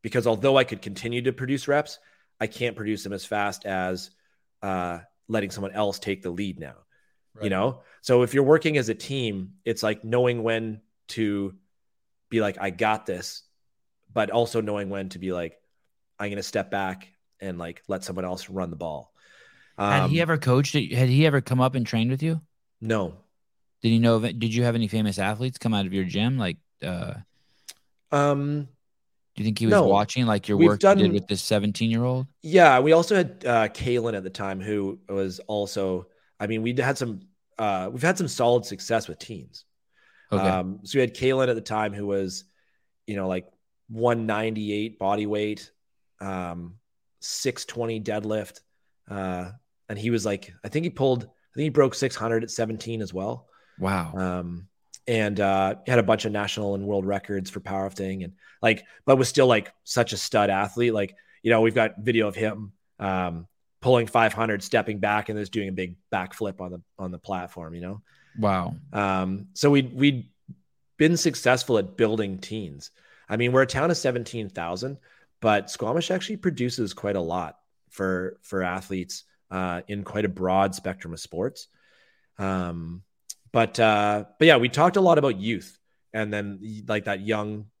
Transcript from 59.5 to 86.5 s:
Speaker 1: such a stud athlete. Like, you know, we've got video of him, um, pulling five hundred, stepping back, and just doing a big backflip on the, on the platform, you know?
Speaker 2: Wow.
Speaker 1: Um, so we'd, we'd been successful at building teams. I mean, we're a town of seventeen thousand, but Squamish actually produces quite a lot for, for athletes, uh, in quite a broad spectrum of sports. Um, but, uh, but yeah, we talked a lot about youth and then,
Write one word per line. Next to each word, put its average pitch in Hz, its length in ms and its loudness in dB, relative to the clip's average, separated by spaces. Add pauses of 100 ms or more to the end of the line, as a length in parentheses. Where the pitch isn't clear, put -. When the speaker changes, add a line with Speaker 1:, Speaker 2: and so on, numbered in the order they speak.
Speaker 1:
such 117 280 0
a 104 40 -6
stud 101 340 2
athlete. 104 440 0
Like, 101 220 -2 (260)
you 113 80 2
know, 113 100 6
we've 113 140 4
got 110 240 2
video 110 300 2
of 95 80 -6
him, 107 360 -4 (280)
um, 92 460 -4 (340)
pulling 123 260 6
five 113 260 4
hundred, 107 300 -2
stepping 107 380 -2
back, 104 280 0
and 104 100 -6
just 101 140 -8
doing 104 160 -4
a 92 40 -6
big 92 240 -6 (160)
backflip 95 480 -6
on 90 100 -8
the, 87 100 -14 (180)
on 92 120 -8
the 87 80 -12
platform, 87 560 -10
you 85 60 -12
know? 98 200 -10 (380)
Speaker 2:
Wow. 95 380 -2 (160)
Speaker 1:
Um, 95 600 -2
so 147 160 2
we'd, 135 220 2
we'd 131 360 0 (680)
been 165 180 4
successful 127 640 2
at 95 180 -2
building 107 420 0
teams. 92 540 -12 (360)
I 107 80 -2
mean, 120 140 4
we're 131 120 6
a 131 40 6
town 135 240 0
of - 60 2
seventeen 120 540 -4
thousand, 95 480 -6 (420)
but 104 280 4
Squamish 143 440 -2
actually 180 240 -4
produces 123 580 -4
quite 101 220 -4
a 92 40 0
lot 85 380 -4 (320)
for, 92 520 -4
for 95 200 -4
athletes, 92 640 -6 (260)
uh, 92 380 -4
in 101 160 -8
quite 104 200 -2
a 101 40 0
broad 92 480 2
spectrum 92 360 -8
of 82 60 -12
sports. - 480 -8 (720)
Um, 87 640 -6 (480)
but, 113 300 2
uh, 104 440 2 (140)
but 156 80 8
yeah, 151 100 10
we 123 120 2
talked 175 280 4
a 196 60 4
lot 170 160 6
about 131 200 2
youth 104 400 -6 (360)
and 107 180 -2
then, 104 560 -8